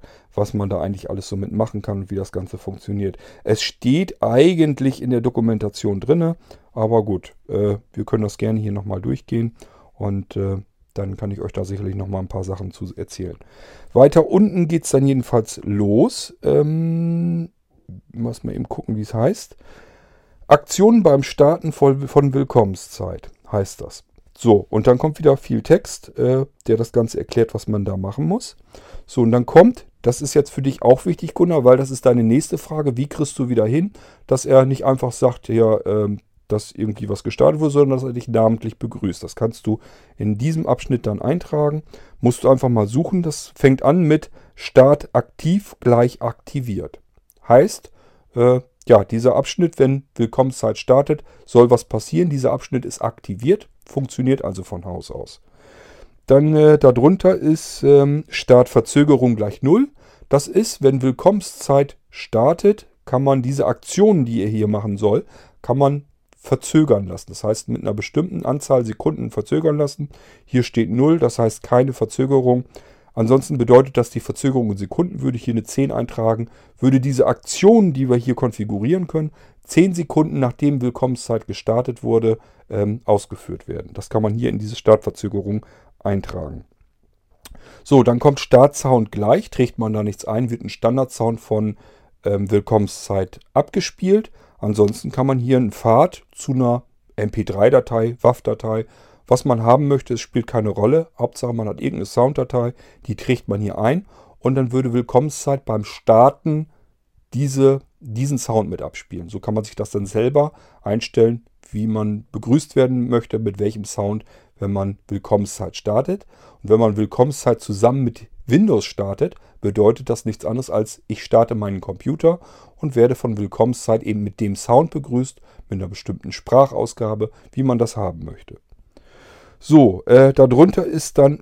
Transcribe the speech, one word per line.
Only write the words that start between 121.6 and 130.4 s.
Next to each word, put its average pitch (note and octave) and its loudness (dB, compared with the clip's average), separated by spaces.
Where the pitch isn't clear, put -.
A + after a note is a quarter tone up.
Computer D#3 -2
und C#3 -8
werde A#2+ 4
von A2+ -4
Willkommenszeit A2+ -2
eben G#2+ -4
mit G2+ -10
dem G2+ -4
Sound D3 0
begrüßt, C3 -6
mit G2 -8
einer F#2 -8
bestimmten - -12
Sprachausgabe, A2 -2
wie C3 -4
man B2 0
das A#2 -2
haben F2 -8
möchte. - -20
So, C3 4
äh, C3+ 8
darunter C#3 6